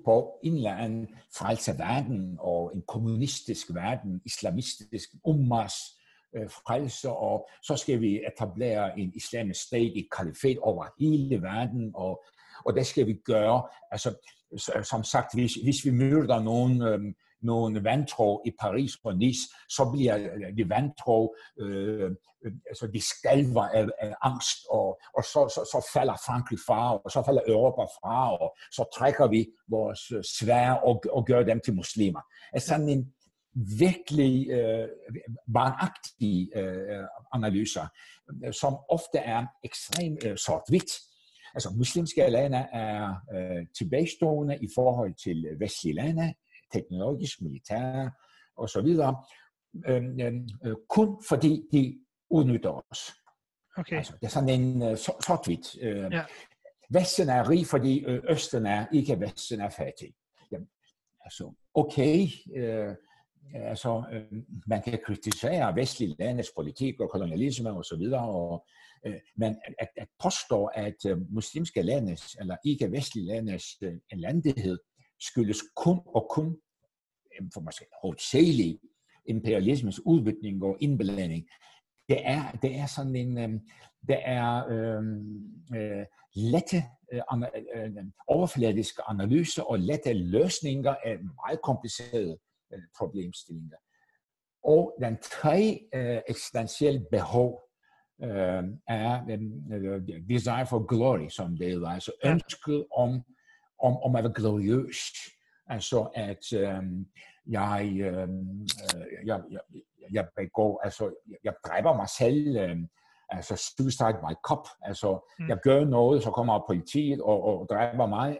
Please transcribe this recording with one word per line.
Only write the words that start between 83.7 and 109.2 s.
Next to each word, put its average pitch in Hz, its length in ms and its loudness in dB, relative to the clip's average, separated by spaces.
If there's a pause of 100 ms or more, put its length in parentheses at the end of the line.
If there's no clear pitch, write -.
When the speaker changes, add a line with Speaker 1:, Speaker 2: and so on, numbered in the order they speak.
Speaker 1:
det 135 160 4
er, 120 440 0
øh, 113 360 -2 (760)
øh, 104 260 -6 (300)
lette, 147 480 2 (300)
øh, 120 80 -4 (100)
ana-, 117 480 -6
øh, 110 120 -6 (360)
overfladiske 120 840 2
analyser 123 540 0
og 113 160 0
lette 139 340 0
løsninger 135 920 2
af 113 160 -4
meget 156 440 -8
komplicerede, 117 720 -2 (360)
øh, 98 60 -14 (180)
problemstillinger. 87 800 -10 (880)
Og 156 380 6
den 113 200 -2
tredje, 190 580 2 (160)
øh, 120 340 -2
eksistentielle 123 800 0
behov, 120 500 2 (640)
øh, 92 400 0 (240)
er, 117 420 -2
øh, 107 640 -6
øh, 98 60 -6 (280)
desire 120 360 0
for 117 220 0
glory, 117 420 2
som 87 280 -6
det 90 140 -4
hedder, 85 180 -4
altså 90 220 -8 (120)
Speaker 2:
Ja. 139 80 4
Speaker 1:
ønsket 147 540 -2 (120)
om, 123 260 2 (600)
om, 127 140 4
om 123 180 2
at 117 80 2
være 113 100 0
gloriøs. 107 640 2 (680)
Altså 117 340 0 (140)
at, 104 380 -8
øh, 98 300 0 (640)
jeg, 104 520 0
øh, 92 240 -2
øh, 95 1040 -6